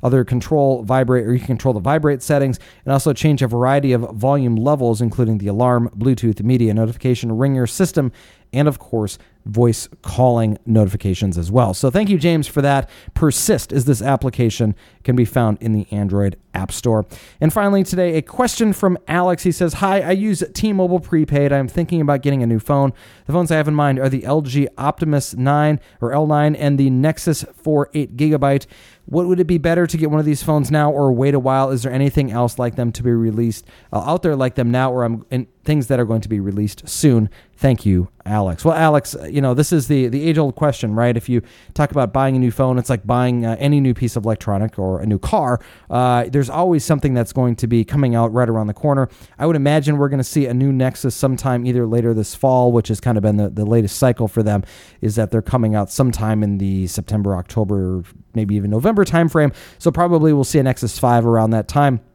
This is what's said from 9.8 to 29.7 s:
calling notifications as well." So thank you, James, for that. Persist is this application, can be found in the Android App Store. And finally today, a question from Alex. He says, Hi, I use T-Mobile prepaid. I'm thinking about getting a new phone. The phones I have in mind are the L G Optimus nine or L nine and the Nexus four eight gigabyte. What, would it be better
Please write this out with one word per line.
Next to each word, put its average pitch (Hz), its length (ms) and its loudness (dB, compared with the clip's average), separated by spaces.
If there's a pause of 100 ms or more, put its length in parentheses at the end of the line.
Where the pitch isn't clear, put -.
calling 117 640 0
notifications 101 680 0
as 85 140 -4
well." 113 240 2
So 135 160 0
thank 196 200 0
you, 190 80 2
James, 156 280 0
for - 160 -2
that. 139 260 0 (260)
Persist - 580 0
is 123 140 0
this 131 160 2
application, 120 760 0 (260)
can 123 140 0
be 123 80 4
found 110 360 0
in 110 120 -2
the 107 180 0
Android 101 460 -2 (180)
App 95 160 -6
Store. 110 360 -2 (340)
And 156 120 4
finally 202 300 2
today, 180 320 -2
a 156 80 0
question 226 520 -2
from 185 240 0 (100)
Alex. 180 340 0
He 180 80 0
says, 165 240 -2
Hi, 196 260 0
I 170 120 -4
use 190 400 -2
T-Mobile 185 480 0
prepaid. 143 500 0
I'm 139 160 0
thinking 165 360 -2
about 143 200 0
getting 139 200 0
a 117 40 0
new 113 120 2
phone. 139 340 0 (340)
The 139 60 -4
phones 170 180 0
I 160 60 2
have 151 120 0
in 151 60 0
mind 143 240 2
are 135 120 0
the 131 140 -4
L 147 180 0
G 135 340 0
Optimus 147 580 -2
nine 147 460 2 (200)
or 120 120 -4
L 151 140 0
nine 151 280 2
and 143 240 0
the 135 120 4
Nexus 147 540 0 (100)
four 151 400 -2
eight 143 240 -6
gigabyte. 139 480 2 (400)
What, 175 200 -2
would 180 140 2
it 180 60 2
be 170 120 2
better 170 280 2